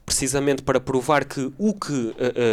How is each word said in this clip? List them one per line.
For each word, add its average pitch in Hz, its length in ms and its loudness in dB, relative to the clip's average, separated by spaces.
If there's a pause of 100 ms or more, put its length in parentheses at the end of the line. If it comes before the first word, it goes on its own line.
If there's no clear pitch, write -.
precisamente 139 580 0
para 127 180 2
provar 135 440 2
que 135 320 -6
o 208 160 0
que, 131 460 -4
eh, 127 140 0 (200)